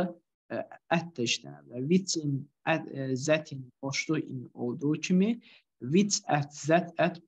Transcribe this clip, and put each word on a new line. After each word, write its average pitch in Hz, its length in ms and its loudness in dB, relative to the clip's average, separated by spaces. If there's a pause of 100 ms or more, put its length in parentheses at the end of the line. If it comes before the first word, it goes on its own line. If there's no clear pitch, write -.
(500)
e, 117 100 -4 (300)
at 165 260 2
da 117 140 -2
işlənə 143 340 -6
bilər. 127 240 -6
Which 185 320 2
in, 143 200 -2 (240)
at, 156 280 0
e, 135 240 -2
Z 151 380 0
in, 135 80 -10 (200)
boşluq 139 380 -2
in 127 340 -10
olduğu 123 380 -2
kimi 185 480 2 (420)
which 196 440 2
at, 143 280 0
Z 165 440 2
at, 175 300 0